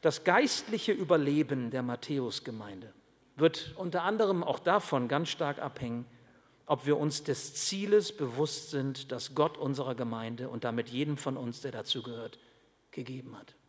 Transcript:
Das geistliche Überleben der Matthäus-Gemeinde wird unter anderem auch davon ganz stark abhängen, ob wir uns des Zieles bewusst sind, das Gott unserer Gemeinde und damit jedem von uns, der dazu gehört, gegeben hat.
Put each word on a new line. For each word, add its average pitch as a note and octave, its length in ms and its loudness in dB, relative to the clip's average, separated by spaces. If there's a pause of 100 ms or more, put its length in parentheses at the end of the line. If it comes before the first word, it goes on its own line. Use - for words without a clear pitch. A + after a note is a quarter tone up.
Das - 240 2
geistliche A3 680 4
Überleben D3 760 4
der B2+ 120 -2
Matthäus-Gemeinde A2+ 1080 -4 (460)
wird - 400 2
unter F3 280 -2
anderem G3 380 4
auch - 180 0
davon D#3 480 2
ganz D3 200 2
stark C#3+ 300 -2
abhängen, A#2+ 480 -6 (580)
ob C#3+ 220 0
wir C#3+ 100 6
uns D3 260 0
des - 320 -4
Zieles G3+ 640 2
bewusst C#3 540 -2
sind, C3+ 420 -4
das B2+ 220 -8
Gott D#3 240 2
unserer C3+ 380 -2
Gemeinde A#2 520 -4
und A#2+ 160 -8
damit A#2 240 -2
jedem C#3+ 300 -2
von C3+ 180 -4
uns, A#2+ 240 -6
der C3 120 -8
dazu A2+ 300 -4
gehört, A#2 360 -10 (540)
gegeben B2+ 440 -10
hat. - 160 -20 (160)